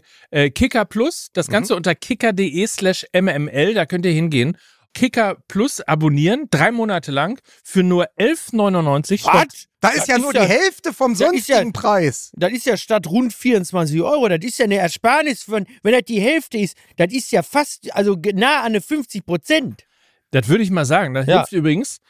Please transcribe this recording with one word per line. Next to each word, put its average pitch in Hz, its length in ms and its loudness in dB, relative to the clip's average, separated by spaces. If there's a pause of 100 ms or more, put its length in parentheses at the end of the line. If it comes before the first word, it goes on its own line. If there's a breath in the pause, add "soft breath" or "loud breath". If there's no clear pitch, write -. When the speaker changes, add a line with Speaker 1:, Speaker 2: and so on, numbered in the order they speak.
(300 soft breath)
Speaker 1:
äh, 143 200 2
Kicker 233 340 0
Plus, - 480 -4
das 170 160 -2
Speaker 2:
Mhm. - 40 -6
Speaker 1:
Ganze 202 240 0
unter 170 200 0
kicker 233 360 -2
D 196 140 0
E 170 200 -2
slash - 460 -2
M 185 160 2
M 147 200 -2
L, 151 260 0
da 180 120 0
könnt 180 200 -4
ihr 175 60 2
hingehen. 156 440 0 (380 soft breath)
Kicker 226 420 0 (100)
Plus - 360 -4
abonnieren, 156 680 2
drei 160 220 2
Monate 214 400 -4
lang, 156 260 -2 (240 soft breath)
für - 200 0
nur 180 340 2
elf 269 380 -2
neunundneunzig. 185 720 0
Speaker 2:
Was? 247 400 2 (140)
Speaker 3:
Da 202 100 2
ist 285 100 0
Speaker 2:
Das 302 80 -4
Speaker 3:
ja 254 80 2
Speaker 2:
ist 247 60 2
Speaker 3:
nur 277 120 -2
Speaker 2:
ja, 254 120 4
Speaker 3:
die - 20 2
Hälfte 339 460 0
vom 254 180 0
Speaker 2:
das 185 80 -2 (140)
ist 240 140 -4
ja, 269 80 4
Speaker 3:
sonstigen 208 180 2
Preis. 185 600 0
Speaker 2:
das 175 180 -2
ist 240 120 -8
ja 214 140 0
statt 208 280 -2
rund 220 280 0
vierundzwanzig 180 640 0
Euro, 269 280 2
das 170 140 0
ist 233 160 -6
ja 254 60 2
eine 202 140 2
Ersparnis 240 640 0
von, 202 240 -6 (160 loud breath)
wenn 208 100 2
das 247 160 2
die 226 120 -2
Hälfte 269 380 0
ist, 202 180 -4 (200 soft breath)
das 180 160 0
ist 254 180 -6
ja 214 120 2
fast, - 520 -4
also 202 220 2
ge-, 175 160 -4
nah 262 280 2
an 233 80 -4
eine 214 120 0
fünfzig 269 460 -6
Prozent. 180 580 -2 (460)
Speaker 1:
Das 123 180 0
würde 214 160 4
ich 185 60 0
mal 165 160 0
sagen. 156 280 2
Da 135 80 -2
Speaker 2:
Ja. 156 140 4
Speaker 1:
hilft 165 160 0
übrigens 160 460 -2 (120 soft breath)